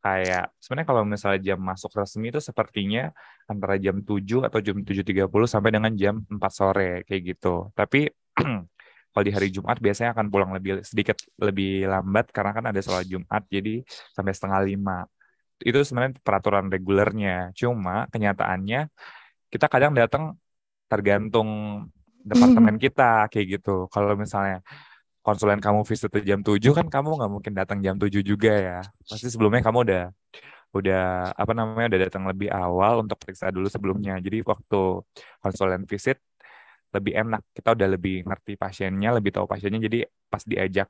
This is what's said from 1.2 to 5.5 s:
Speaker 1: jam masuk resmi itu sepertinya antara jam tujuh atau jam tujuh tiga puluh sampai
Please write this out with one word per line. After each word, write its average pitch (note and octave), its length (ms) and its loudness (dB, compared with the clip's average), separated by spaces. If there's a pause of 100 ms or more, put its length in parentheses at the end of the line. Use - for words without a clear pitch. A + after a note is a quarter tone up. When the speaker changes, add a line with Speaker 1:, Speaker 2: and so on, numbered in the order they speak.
Speaker 1:
jam F#2+ 160 -2
masuk F#2+ 320 -6
resmi A2 400 -6
itu D3 80 -4
sepertinya D3+ 720 -4 (320)
antara G2 320 -4
jam G2 240 -2
tujuh G2+ 480 -2
atau A2 160 0
jam G2+ 160 -2
tujuh G2 240 -4
tiga F#2+ 240 0
puluh G2+ 160 4
sampai A2 320 2